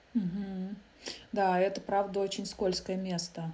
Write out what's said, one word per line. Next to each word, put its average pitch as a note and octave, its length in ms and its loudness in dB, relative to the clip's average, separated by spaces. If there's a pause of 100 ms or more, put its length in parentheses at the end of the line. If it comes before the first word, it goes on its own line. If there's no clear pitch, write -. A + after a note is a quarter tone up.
(160)
Мгм. G3 600 -2 (540)
Да, F#3+ 300 4
это F#3+ 220 2
правда G3 380 2
очень G3 260 -2
скользкое F#3 500 0
место, E3+ 580 -4